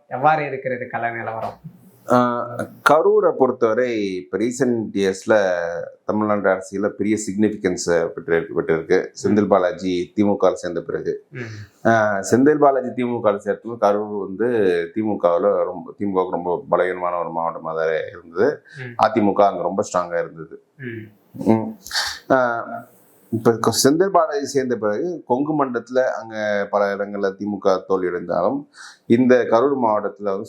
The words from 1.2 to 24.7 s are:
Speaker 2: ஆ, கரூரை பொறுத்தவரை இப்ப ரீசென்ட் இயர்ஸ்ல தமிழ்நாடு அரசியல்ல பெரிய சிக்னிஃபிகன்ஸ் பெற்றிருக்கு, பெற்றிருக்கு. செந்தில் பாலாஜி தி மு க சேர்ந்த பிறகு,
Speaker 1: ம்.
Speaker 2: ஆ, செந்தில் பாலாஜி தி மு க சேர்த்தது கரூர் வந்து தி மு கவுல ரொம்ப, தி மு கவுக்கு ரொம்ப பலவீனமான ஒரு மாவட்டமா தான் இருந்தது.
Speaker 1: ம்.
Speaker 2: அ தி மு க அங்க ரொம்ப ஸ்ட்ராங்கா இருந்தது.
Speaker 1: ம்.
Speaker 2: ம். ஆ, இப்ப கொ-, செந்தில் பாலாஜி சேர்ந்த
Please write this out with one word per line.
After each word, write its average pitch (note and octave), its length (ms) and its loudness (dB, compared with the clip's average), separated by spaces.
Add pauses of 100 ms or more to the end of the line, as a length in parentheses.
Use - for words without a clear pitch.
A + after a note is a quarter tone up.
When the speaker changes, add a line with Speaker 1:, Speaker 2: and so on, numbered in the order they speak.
Speaker 2:
ஆ, A#2+ 340 2 (440)
கரூரை F3+ 480 6
பொறுத்தவரை A#2 800 2
இப்ப F2+ 220 -6
ரீசென்ட் A#2+ 540 0
இயர்ஸ்ல G2 580 2 (540)
தமிழ்நாடு G#2 440 0
அரசியல்ல G2 400 -2
பெரிய G#2+ 280 -2
சிக்னிஃபிகன்ஸ் G2 720 -2
பெற்றிருக்கு, E2 640 0
பெற்றிருக்கு. E2 520 0 (160)
செந்தில் G2+ 240 2
பாலாஜி F2+ 680 0
தி G#2 100 2
மு G2+ 120 2
க F2+ 180 2
சேர்ந்த E2+ 260 -6
பிறகு, - 500 -6
Speaker 1:
ம். A2+ 580 -8
Speaker 2:
ஆ, G#2+ 300 2 (120)
செந்தில் C#3 280 6
பாலாஜி C3+ 360 4
தி B2 100 -4
மு A#2+ 160 -2
க G#2 180 2
சேர்த்தது G#2 360 -6
கரூர் G#2 460 0
வந்து F#2+ 260 -4 (480)
தி A2 80 -2
மு G#2+ 100 -2
கவுல F#2 520 2
ரொம்ப, F2+ 340 -8
தி G2+ 80 -4
மு G2 80 -4
கவுக்கு F#2 220 0
ரொம்ப E2+ 320 -4
பலவீனமான F2+ 500 0
ஒரு E2 100 -4
மாவட்டமா E2 480 -6
தான் D#2+ 340 -2
இருந்தது. F2 520 -2 (160)
Speaker 1:
ம். A#2+ 260 -2
Speaker 2:
அ A2 40 4
தி A2 120 0
மு G2+ 120 2
க G2+ 140 4
அங்க F2+ 160 -2
ரொம்ப F#2+ 200 -2 (100)
ஸ்ட்ராங்கா F2 260 -2
இருந்தது. E2 440 -10 (140)
Speaker 1:
ம். A2 760 -4
Speaker 2:
ம். A2 240 0 (540)
ஆ, A#2+ 340 2 (640)
இப்ப A2+ 200 4
கொ-, A2+ 380 2
செந்தில் E3 200 4
பாலாஜி D#3 380 0
சேர்ந்த B2 300 -2